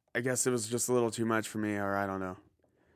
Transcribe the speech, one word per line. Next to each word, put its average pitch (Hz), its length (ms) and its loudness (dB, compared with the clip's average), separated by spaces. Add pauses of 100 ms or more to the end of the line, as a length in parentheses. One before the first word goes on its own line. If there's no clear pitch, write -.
(140)
I 120 80 -2
guess 127 240 0
it 131 60 4
was 117 160 0
just 117 220 -2
a 123 40 4
little 117 180 4
too 113 140 -2
much 110 220 2
for - 120 -8
me, 107 160 -2
or 101 200 -2
I 101 100 2
don't 95 140 -2
know. 92 180 -6 (580)